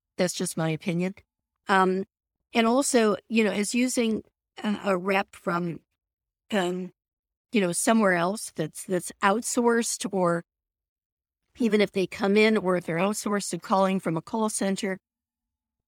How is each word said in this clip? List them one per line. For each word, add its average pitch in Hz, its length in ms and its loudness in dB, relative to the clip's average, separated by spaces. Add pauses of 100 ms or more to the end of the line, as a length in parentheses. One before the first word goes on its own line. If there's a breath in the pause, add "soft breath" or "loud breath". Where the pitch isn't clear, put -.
(180)
That's 180 160 0
just - 240 -6
my 160 120 0
opinion. 175 460 -4 (520)
Um, 190 380 2 (480)
and 233 120 4
also, 233 520 4 (100)
you 220 160 2
know, 202 80 2
as 202 240 -4
using 233 480 0 (400)
a, 208 220 -2
a 190 120 0
rep 196 380 -2
from, 175 440 -4 (720)
um, 185 400 -2 (600)
you 233 80 2
know, 180 120 2
somewhere 214 420 2
else 180 420 -2
that's, - 280 -8
that's 180 280 -4 (120)
outsourced, 233 880 0
or 170 320 0 (1120)
even 214 240 2
if 190 100 0
they 185 160 -2
come 202 300 0
in, 214 200 6
or 185 180 0
if 170 100 -2
they're 165 120 -4
outsourced 202 560 -2
and 170 80 -6
calling 190 380 2
from 170 160 -2
a 165 60 -2
call 220 280 -4
center, 196 480 -4 (920)